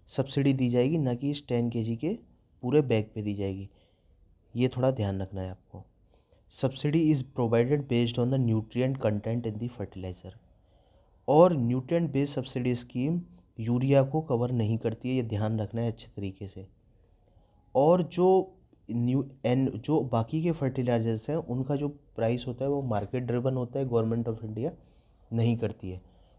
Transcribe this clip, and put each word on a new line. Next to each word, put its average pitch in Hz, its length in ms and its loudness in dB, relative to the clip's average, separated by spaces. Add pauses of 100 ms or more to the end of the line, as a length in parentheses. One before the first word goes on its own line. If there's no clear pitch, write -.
सब्सिडी 135 460 0
दी 131 160 2
जाएगी, 127 280 2
ना 131 160 0
कि 135 180 -4
इस 143 160 -8
टेन 120 220 0
केजी 117 260 -2
के 165 220 -4 (440)
पूरे 143 200 4
बैग 117 240 2 (100)
पे 110 60 -6
दी 104 120 -2
जाएगी। 98 360 -4 (880)
ये 123 120 2
थोड़ा 131 240 0
ध्यान 98 300 -2
रखना 95 200 -8
है 92 80 -6
आपको। 92 340 -18 (680)
Subsidy 151 640 0
is 131 80 0 (160)
provided 123 500 2
based 120 300 2
on 123 140 2
the 135 60 2
nutrient 120 600 0
content 113 460 -2
in 107 100 -4
the 120 120 -6
fertilizer। 95 640 -10 (960)
और 160 300 8
न्यूट्रिएंट 127 540 0
बेस्ड 139 220 0
सब्सिडी 123 420 -2
स्कीम 143 460 -2 (380)
यूरिया 127 440 4
को 139 180 -2
कवर 123 300 -2
नहीं 113 260 2
करती 113 320 -4
है, 127 60 0
ये 127 80 0
ध्यान 110 360 -2
रखना 110 220 -4
है 117 100 0
अच्छे - 240 -12
तरीके 101 320 -8
से। 95 200 -16 (1080)
और 165 280 6
जो 185 520 2 (360)
न्यू-, 123 540 -2
एन-, 131 260 2
जो 147 300 -2
बाकी 123 420 -2
के 170 80 0
फर्टिलाइजर्स 123 800 0
हैं 151 80 -2
उनका 131 380 -4
जो 143 120 -2
प्राइस 123 600 -4
होता 127 180 -6
है 139 60 0
वो 143 100 -2
मार्केट 120 420 -2
ड्रिवन 123 340 0
होता 123 220 -4
है, 135 100 -2
Government 113 460 0
of 117 100 -10
India 113 260 -6 (640)
नहीं 117 240 2
करती 110 320 -6
है, 92 120 -10 (380)